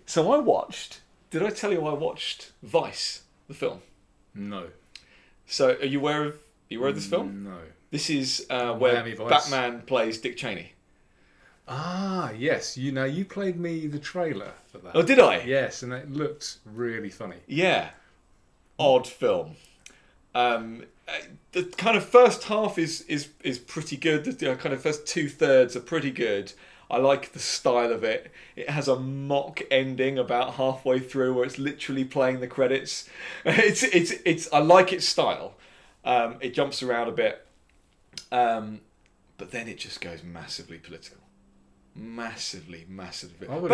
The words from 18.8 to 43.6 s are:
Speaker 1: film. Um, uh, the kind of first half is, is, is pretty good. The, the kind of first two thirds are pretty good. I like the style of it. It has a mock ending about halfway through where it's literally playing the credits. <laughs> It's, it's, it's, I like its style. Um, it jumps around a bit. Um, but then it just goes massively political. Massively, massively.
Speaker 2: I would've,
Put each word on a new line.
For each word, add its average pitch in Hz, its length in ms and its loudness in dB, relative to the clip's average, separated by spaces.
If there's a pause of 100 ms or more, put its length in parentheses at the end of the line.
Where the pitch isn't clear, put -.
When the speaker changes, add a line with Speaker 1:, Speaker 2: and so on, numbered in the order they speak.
Speaker 1:
film. 87 480 -2 (800)
Um, 117 500 0 (220)
uh, 165 60 -10 (400)
the 180 120 0
kind 208 320 0
of 185 80 0
first 247 400 8
half 208 340 -2
is, 160 240 -4
is, 147 260 -6 (160)
is 131 140 -2
pretty - 380 -10
good. 151 280 0
The, 254 80 -4
the 131 240 -2
kind 139 180 -4
of 131 80 -8
first 151 240 -4
two 151 220 -2
thirds 135 480 6
are 123 40 -4
pretty 143 300 -2
good. 104 420 -2 (380)
I - 80 0
like 139 340 2
the - 60 -14
style 120 540 2
of 110 120 -2
it. 110 260 -2 (260)
It - 140 -10
has 143 180 -2
a 131 100 4
mock 139 600 -4 (100)
ending 135 480 2
about 123 360 0
halfway 131 440 0
through 131 360 0
where 123 100 2
it's 131 140 -6
literally 139 460 -4
playing 131 360 0
the 123 80 -6
credits. - 600 -2 (180)
<laughs> - 180 -14
It's, 208 400 4
it's, 175 280 4 (140)
it's, 160 260 0
I 151 60 6
like 180 340 8
its 175 160 -2
style. 95 460 -2 (500)
Um, 120 360 2
it 127 120 -6
jumps 139 300 -2
around 120 260 0
a 110 40 -4
bit. 107 340 -2 (840)
Um, 113 500 0 (580)
but - 120 -16
then 117 160 -10
it 107 120 -14
just - 220 -14
goes 85 220 -12
massively 82 560 -16
political. - 400 -20 (800)
Massively, 101 920 -12
massively. 92 580 -14
Speaker 2:
I 127 80 -8
would've, 170 180 -4